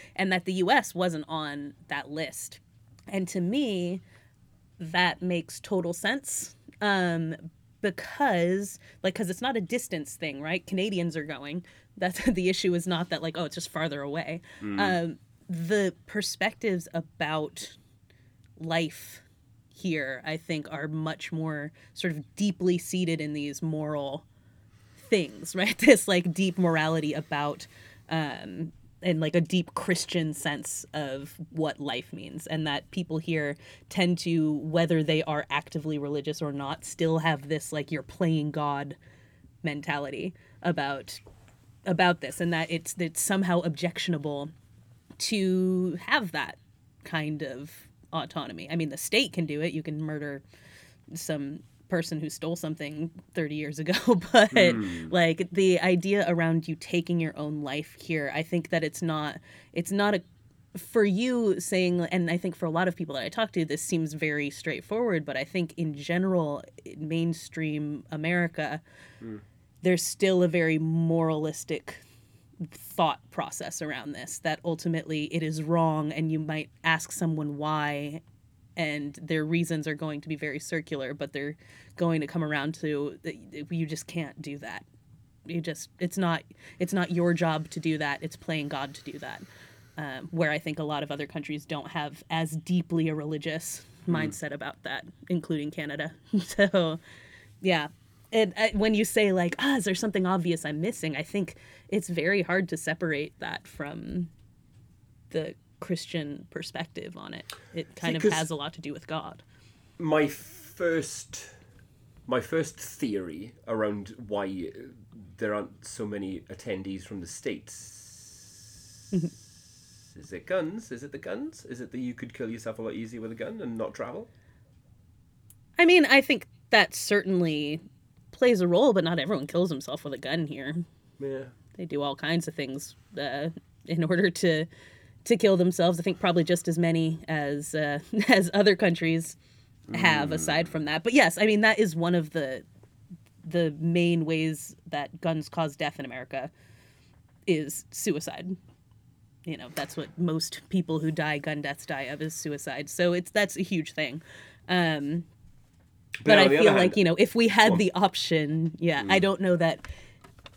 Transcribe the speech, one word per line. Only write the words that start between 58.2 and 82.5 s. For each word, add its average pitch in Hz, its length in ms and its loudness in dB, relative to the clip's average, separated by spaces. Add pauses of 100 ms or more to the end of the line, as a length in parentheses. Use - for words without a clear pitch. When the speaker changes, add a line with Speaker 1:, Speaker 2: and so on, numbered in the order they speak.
Speaker 1:
I 156 80 -2
think 165 280 -2
that 160 140 2
it's 156 180 -6
not, 156 360 -2 (340)
it's 170 180 -4
not 202 240 4
a, 180 80 -2 (560)
for - 260 2
you 220 560 2
saying, 180 420 2
and 170 280 0
I 170 60 2
think 175 180 -4
for - 120 -4
a 160 40 -2
lot 175 180 2
of 175 60 0
people 156 220 -6
that 127 80 -2
I - 60 -4
talk 220 220 -2
to, 170 120 0
this 143 180 -2
seems 160 300 0
very 147 380 -2
straightforward, 180 760 -2
but 139 120 -6
I 135 80 -2
think 175 320 -4
in 160 180 -2
general, 165 680 0 (220)
in 151 240 -10
mainstream 156 1040 -2
America, 160 680 -2 (380)
Speaker 2:
Hmm. 110 200 -12 (440)
Speaker 1:
there's 175 220 4
still 190 380 4
a 175 60 6
very 160 300 2
moralistic 160 1200 0 (760)
thought - 480 -2 (100)
process - 520 -8
around 139 300 -8
this, - 280 -12
that 156 240 -2
ultimately 160 600 -2 (100)
it 165 80 0
is 156 200 -4
wrong, 156 500 2
and 160 200 0
you 160 60 0
might 156 320 -4 (140)
ask 160 280 2
someone 156 440 -2
why, 147 640 -2 (560)
and 147 460 -4
their 156 220 0
reasons 160 420 0
are 156 80 -2
going 151 260 -6
to 151 80 -14
be 156 80 -4
very 147 220 -6
circular, 151 560 -6
but 143 180 -8
they're 147 240 -6 (400)
going 165 240 2
to 147 60 -2
come 170 180 -2
around 151 320 -2